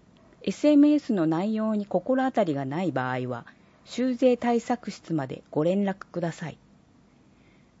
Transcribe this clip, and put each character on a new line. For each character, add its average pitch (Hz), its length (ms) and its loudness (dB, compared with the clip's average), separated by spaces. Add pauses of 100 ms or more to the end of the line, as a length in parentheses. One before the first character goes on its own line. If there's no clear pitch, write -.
(440)
エ 202 80 -4
ス - 140 -2
エ 294 120 6
ム 294 120 8
エ 302 100 4
ス - 140 -2
の 170 120 2
内 180 300 0
容 220 180 -2
に 208 140 -4
心 262 360 0
当 262 80 -2
た 220 120 2
り 160 100 0
が 139 120 -4
な 147 180 -4
い 165 80 -2
場 127 200 -2
合 127 100 -4
は、 123 260 -8 (360)
州 254 300 -4
税 247 240 4
対 240 220 0
策 233 320 -6
室 - 240 -12
ま 139 100 -2
で 139 240 -10
ご 151 140 -2
連 190 220 0
絡 190 200 -6
く 175 160 -10
だ 165 100 -4
さ 160 180 -10
い。 - 100 -16 (1200)